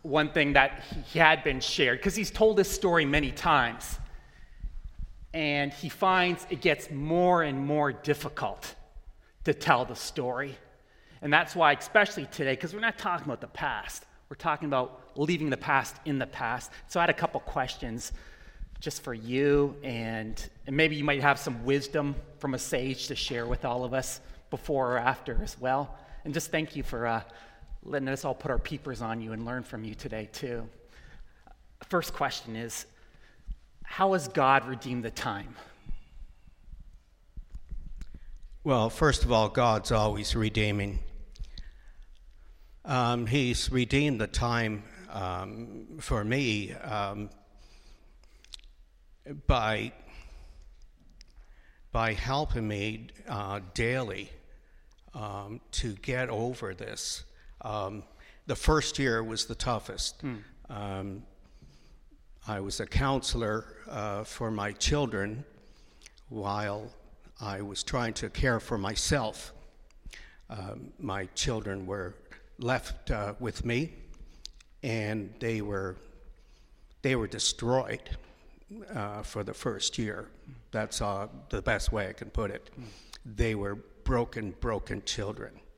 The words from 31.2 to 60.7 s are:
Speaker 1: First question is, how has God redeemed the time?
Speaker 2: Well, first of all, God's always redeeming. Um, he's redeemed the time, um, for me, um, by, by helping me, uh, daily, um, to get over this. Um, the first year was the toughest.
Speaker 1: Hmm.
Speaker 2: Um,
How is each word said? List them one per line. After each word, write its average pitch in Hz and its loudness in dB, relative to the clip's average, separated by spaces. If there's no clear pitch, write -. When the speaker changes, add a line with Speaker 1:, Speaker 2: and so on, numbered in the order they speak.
Speaker 1:
First 175 0
question 131 -4
is, 113 -8
how 190 2
has 147 0
God 135 6
redeemed 123 -4
the 113 -4
time? 110 -6
Speaker 2:
Well, 117 4
first 143 6
of 120 4
all, 110 8
God's 113 4
always 107 2
redeeming. 104 2
Um, 120 2
he's 123 2
redeemed 131 2
the 107 0
time, 113 0
um, 101 -8
for 117 -2
me, 107 0
um, 101 -6
by, 110 4
by 113 2
helping 131 0
me, 107 -4
uh, 104 -4
daily, 113 -2
um, 104 -8
to - -2
get 127 -2
over 113 -4
this. 107 -8
Um, 104 -4
the 139 -2
first - 4
year 117 2
was 110 -4
the - -8
toughest. - -4
Speaker 1:
Hmm. 127 -6
Speaker 2:
Um, 98 -6